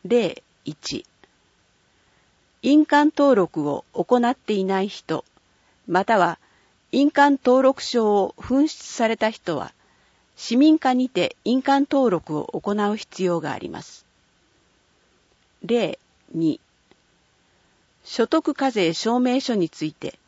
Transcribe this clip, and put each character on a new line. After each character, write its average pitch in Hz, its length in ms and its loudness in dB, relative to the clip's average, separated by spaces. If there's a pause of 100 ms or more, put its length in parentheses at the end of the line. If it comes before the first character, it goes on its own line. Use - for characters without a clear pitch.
例 196 380 0 (240)
一、 - 400 -12 (1600)
印 302 240 4
鑑 294 280 4
登 277 200 4
録 160 340 -2
を - 240 -6
行 214 240 0
っ 240 180 0
て - 180 -6
い 190 120 -2
な 190 160 -2
い 202 60 -2
人、 - 360 -10 (640)
ま 185 180 0
た 226 120 2
は 170 220 0 (520)
印 285 200 2
鑑 285 320 4
登 254 200 4
録 269 200 2
証 214 320 0
を 190 240 0
紛 277 280 0
失 - 240 -12
さ 226 160 -2
れ 226 80 0
た 220 140 0
人 170 280 -6
は、 - 160 -10 (640)
市 - 220 -4
民 311 220 6
課 254 160 0
に 254 120 0
て - 360 -2
印 262 180 0
鑑 277 280 2
登 262 220 2
録 156 280 -4
を - 80 -8
行 185 240 -6
う 208 260 -2
必 - 260 -10
要 175 160 0
が 160 120 -8
あ - 80 -8
り - 100 -12
ま - 140 -14
す。 - 240 -20 (1600)
例 214 360 -2 (340)
二、 165 260 -2 (1400)
所 - 220 -4
得 311 300 -2
課 269 160 -2
税 170 220 0
証 233 260 -2
明 247 200 0
書 254 140 -4
に 175 160 0
つ - 160 -10
い 156 80 -8
て - 240 -14 (100)